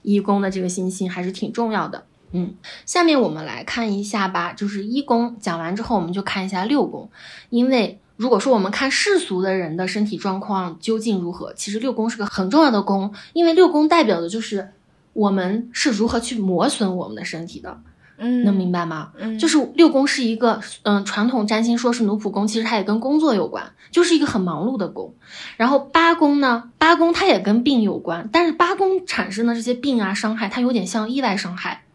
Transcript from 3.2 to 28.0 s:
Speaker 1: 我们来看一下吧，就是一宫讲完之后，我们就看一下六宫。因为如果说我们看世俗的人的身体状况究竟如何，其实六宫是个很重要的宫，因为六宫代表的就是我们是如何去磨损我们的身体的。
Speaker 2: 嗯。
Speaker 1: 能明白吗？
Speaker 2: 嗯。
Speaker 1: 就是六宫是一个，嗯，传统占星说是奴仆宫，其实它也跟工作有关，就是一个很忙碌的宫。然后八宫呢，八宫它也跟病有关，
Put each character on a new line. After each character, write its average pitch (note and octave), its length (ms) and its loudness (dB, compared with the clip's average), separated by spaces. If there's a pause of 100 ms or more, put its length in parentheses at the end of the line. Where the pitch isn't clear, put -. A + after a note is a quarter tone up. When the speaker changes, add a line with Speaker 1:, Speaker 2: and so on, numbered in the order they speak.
Speaker 1:
我 G3+ 80 2
们 D#3 160 -6
来 C#3 180 -10
看 A#3 300 -4
一 G3+ 100 -2
下 G#3 240 -2
吧， F3 280 -4
就 G3+ 120 -6
是 G3+ 180 -6
一 B3 180 -4
宫 A#3 360 0
讲 G3 200 -4
完 E3+ 180 -6
之 A3+ 60 -6
后， A#3 120 -4
我 G3 60 2
们 E3+ 120 -4
就 G3 100 -4
看 F#3+ 220 -4
一 F#3+ 40 -6
下 F#3+ 160 -4
六 B3 220 2
宫。 - 220 -12 (420)
因 A#3+ 180 2
为 A#3+ 320 0 (160)
如 B3 140 -2
果 A3 80 6
说 C4 160 4
我 A3 40 4
们 F#3+ 120 0
看 C4+ 200 -2
世 G4 280 2
俗 F#3 240 -2
的 F#3+ 100 0
人 E3+ 240 -2
的 F#3 120 -4
身 G#3 160 -2
体 G#3 120 -4
状 F#3+ 220 -4
况 F#3 420 -6
究 A3 180 -2
竟 G#3+ 200 0
如 F3 140 -4
何， - 220 -10
其 - 180 -8
实 G#3+ 80 -4
六 B3+ 120 -2
宫 A3 160 -2
是 A3+ 80 -6
个 G#3 80 -4
很 F#3+ 240 -4
重 C#4+ 140 6
要 C#4+ 80 6
的 G#3 100 2
宫， G3 320 -2 (200)
因 E4+ 120 2
为 E4 80 4
六 F4 160 8
宫 D4+ 200 4
代 E4 160 4
表 E3+ 160 2
的 E3+ 80 -6
就 G#3+ 120 -4
是 G3 300 -6 (420)
我 G3+ 180 2
们 G3 420 -2
是 - 180 -2
如 G#3+ 160 0
何 A#3 140 0
去 A#3+ 180 -8
磨 F#3+ 300 0
损 G3 280 -2
我 F3 120 -6
们 G#2+ 80 -12
的 - 80 -10
身 E3+ 220 -10
体 A#3+ 140 -16
的。 - 200 -16 (380)
Speaker 2:
嗯。 A#3+ 260 0
Speaker 1:
能 G3+ 100 4
明 F#3 180 0
白 E3+ 140 -2
吗？ D#3 320 -8
Speaker 2:
嗯。 A3 200 -6
Speaker 1:
就 E4 80 0
是 D#4 120 4 (160)
六 E4 160 8
宫 C4+ 160 2
是 C#4 160 -2
一 A3+ 140 0
个， A3 240 0 (240)
嗯， G3+ 200 2
传 G#3+ 240 -2
统 B3 180 0
占 A3 160 0
星 A#3 140 2
说 A#3+ 160 0
是 A#3+ 120 0
奴 G#3 140 0
仆 G#3 120 -4
宫， G3+ 160 -2
其 G#3+ 120 -2
实 A3+ 60 -2
它 A3+ 120 -2
也 F#3+ 80 0
跟 G#3 160 0
工 C#4 200 2
作 D4+ 140 4
有 F#3 120 0
关， - 260 -10 (180)
就 F4 140 4
是 E4+ 100 2
一 D#4 40 6
个 D4 60 2
很 A#3+ 160 0
忙 E3 240 -2
碌 C4 140 -2
的 F#3 100 -2
宫。 - 240 -12 (460)
然 A#3 100 2
后 C#4 100 4
八 E4 360 4
宫 D4 260 4
呢， A#3+ 380 0
八 E4 180 6
宫 E4+ 160 4
它 G4 140 0
也 C#4 140 4
跟 G#3 220 2
病 B3+ 200 4
有 F#3+ 160 0
关， E3+ 340 -6